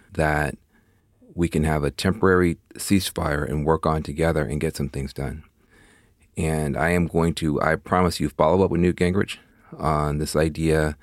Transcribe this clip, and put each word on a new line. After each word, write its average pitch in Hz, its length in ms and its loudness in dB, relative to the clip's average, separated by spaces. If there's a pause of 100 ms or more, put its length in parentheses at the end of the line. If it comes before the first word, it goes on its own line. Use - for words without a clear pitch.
(140)
that 76 440 0 (760)
we 85 140 0
can 78 160 0
have 78 220 0
a 71 60 -2
temporary 90 640 2 (160)
ceasefire 76 760 -2
and 73 160 -2
work 80 200 2
on 78 180 0
together 78 400 0
and 71 160 -4
get 78 160 -4
some 69 140 -4
things 67 240 -8
done. 71 300 -8 (920)
And 78 400 -2
I 78 140 0
am 87 180 2
going 82 280 0
to, 76 260 -2
I 80 160 0
promise 90 420 0
you, 73 80 0
follow 85 380 4
up 85 60 0
with 85 100 0
Newt 87 160 2
Gingrich 90 400 0 (400)
on 73 400 0
this 76 180 -4
idea 78 680 0